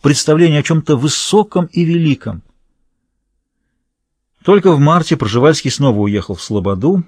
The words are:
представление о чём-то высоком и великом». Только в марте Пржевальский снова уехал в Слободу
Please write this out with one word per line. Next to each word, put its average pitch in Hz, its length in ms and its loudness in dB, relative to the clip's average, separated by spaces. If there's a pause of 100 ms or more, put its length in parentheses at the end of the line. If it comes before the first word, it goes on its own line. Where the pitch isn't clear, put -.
представление 151 600 2
о - 20 -4
чём-то 156 320 0
высоком 180 680 -2
и 170 180 -4
великом». 160 580 -2 (2000)
Только 190 280 4
в 147 80 2
марте 160 360 2
Пржевальский 131 540 0
снова 123 300 -2
уехал 101 340 -4
в 87 80 -12
Слободу 104 680 -2